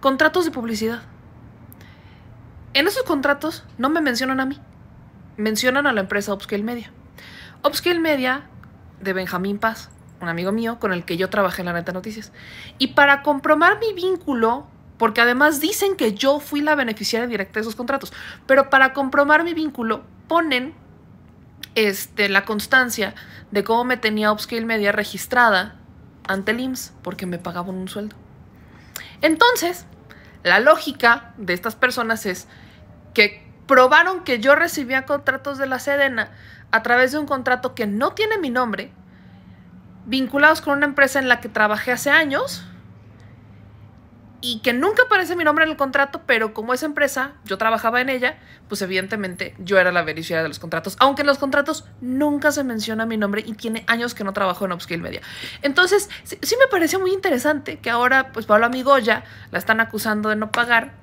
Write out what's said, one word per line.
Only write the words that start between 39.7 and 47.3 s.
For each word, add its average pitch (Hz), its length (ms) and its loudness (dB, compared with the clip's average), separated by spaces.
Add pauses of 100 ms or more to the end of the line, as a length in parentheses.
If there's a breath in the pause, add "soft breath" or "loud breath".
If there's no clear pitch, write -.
vinculados 277 560 2
con 285 180 -2
una 294 80 2
empresa 277 340 2
en 262 80 -2
la 240 120 4
que 240 80 -10
trabajé 214 440 0
hace 247 180 -2
años 311 560 0 (1700 loud breath)
y 240 180 -6
que 240 140 0
nunca 392 320 2
aparece 370 320 2
mi 339 80 -2
nombre 302 200 4
en 320 60 -2
el 302 60 -6
contrato, 277 500 0
pero 220 260 2
como 220 220 -4
esa 254 120 -4
empresa, 285 480 -2 (100)